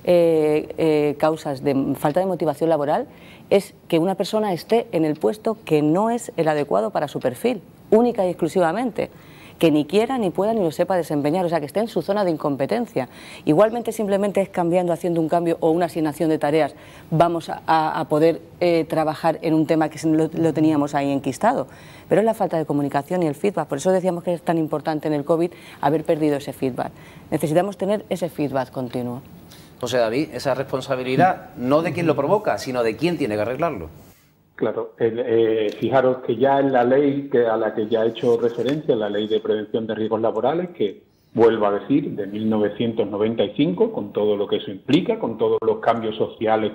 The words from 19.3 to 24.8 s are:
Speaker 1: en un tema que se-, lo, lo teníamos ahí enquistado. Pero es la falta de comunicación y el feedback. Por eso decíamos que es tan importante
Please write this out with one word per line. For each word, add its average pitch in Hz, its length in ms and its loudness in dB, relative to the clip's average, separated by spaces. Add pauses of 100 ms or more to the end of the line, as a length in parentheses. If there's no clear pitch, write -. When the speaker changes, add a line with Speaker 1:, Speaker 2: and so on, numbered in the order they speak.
Speaker 1:
en 165 100 0
un 156 140 2
tema 156 240 2
que 156 80 -14
se-, 160 100 -2
lo, 160 240 2
lo 165 220 0
teníamos 151 400 2
ahí 139 160 0
enquistado. 139 560 0 (420)
Pero 180 140 4
es - 20 2
la 226 80 4
falta 180 240 -2
de 160 80 0
comunicación 143 580 -2
y 165 40 2
el 143 80 0
feedback. 190 340 -2
Por - 80 -4
eso 180 160 2
decíamos 175 320 0
que 180 80 -2
es 160 80 -4
tan 170 160 0
importante 156 520 -2